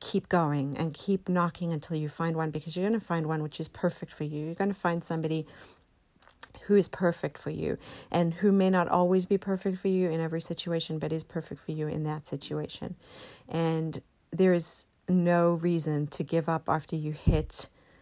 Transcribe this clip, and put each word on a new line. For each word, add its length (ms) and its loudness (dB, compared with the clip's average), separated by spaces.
keep 280 -2
going 500 2
and 160 -2
keep 340 -2
knocking 440 0
until 240 -4
you 120 -2
find 280 -2
one, 140 0
because 260 -8
you're 120 0
gonna 120 0
find 260 -2
one 160 -2
which 180 -6
is 80 -6
perfect 440 -4
for 120 -6
you. 220 -4
You're 80 -6
gonna 180 0
find 320 0
somebody 420 0
who 80 6
is 100 6
perfect 520 -2
for 100 -8
you 300 -4
and 220 4
who 180 4
may 160 6
not 200 4
always 360 4
be 140 2
perfect 400 -2
for 100 -2
you 220 2
in 100 0
every 200 -2
situation, 580 -4
but 140 -4
is 120 -4
perfect 360 -8
for 120 -8
you 160 -4
in 160 -4
that 220 -4
situation. 680 -6
And 540 -2
there 220 4
is 340 0
no 460 4
reason 540 0
to 140 -4
give 240 0
up 220 -2
after 260 -2
you 180 -4
hit, 580 2